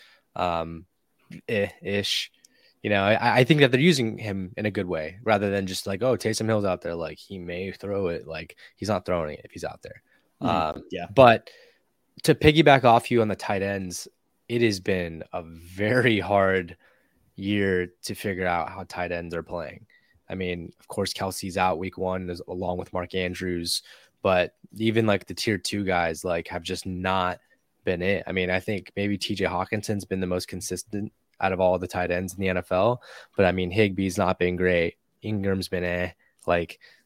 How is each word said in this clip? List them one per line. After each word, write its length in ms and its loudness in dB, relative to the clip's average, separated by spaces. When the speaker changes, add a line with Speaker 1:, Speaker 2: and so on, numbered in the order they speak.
Speaker 1:
um, 480 -4
eh, 200 0
ish. 500 -4
You 80 -2
know, 120 4
I, 360 4
I 60 6
think 160 6
that 120 8
they're 80 2
using 380 2
him 400 -6
in 80 -2
a 40 2
good 160 -4
way 360 -6
rather 260 2
than 180 0
just 200 -6
like, 160 -4
"Oh, 160 2
Taysom 260 -2
Hill's 220 2
out 160 -2
there. 120 -6
Like, 220 -8
he 220 -14
may 340 -8
throw 360 -4
it." 180 -6
Like, 320 -12
he's 140 -4
not 160 -2
throwing 320 -4
it 40 -18
if 100 -20
he's 120 -12
out 160 -10
there. 220 -20
Speaker 2:
Mm-hmm. 360 0
Speaker 1:
Um, 120 -16
Speaker 2:
Yeah. 240 -8
Speaker 1:
but 340 8
to 100 6
piggyback 500 6
off 260 6
you 120 4
on 60 2
the 80 -2
tight 260 -4
ends, 440 -4
it 140 0
has 180 2
been 520 -4
a 120 -8
very 760 0
hard 560 2
year 560 0
to 120 -8
figure 320 -4
out 220 -2
how 160 -12
tight 280 -6
ends 220 -6
are 100 -6
playing. 420 -10
I 60 -8
mean, 440 -6
of 100 -20
course, 240 -4
Kelsey's 440 -6
out 220 2
week 180 -8
one 320 -4
as, 200 -8
along 300 -4
with 140 -10
Mark 220 -6
Andrews, 680 -4
but 340 2
even, 300 2
like, 200 2
the 80 -10
tier 220 0
two 280 -4
guys, 400 0
like, 240 -2
have 140 -8
just 220 -8
not 540 -2
been 180 0
it. 240 0
I 60 -8
mean, 180 0
I 100 0
think 360 -8
maybe 200 -2
T 180 -6
J 100 -2
Hawkinson's 600 -4
been 160 -4
the 60 -2
most 220 -4
consistent 640 -8
out 120 2
of 80 -2
all 180 4
the 80 -4
tight 240 -4
ends 240 -2
in 60 -12
the 80 0
N 80 0
F 160 -4
L, 300 2
but 80 6
I 80 6
mean, 180 -2
Higbee's 480 2
not 200 2
been 180 0
great. 400 2
Ingram's 460 -2
been 160 -4
eh. 260 -2
Like, 340 0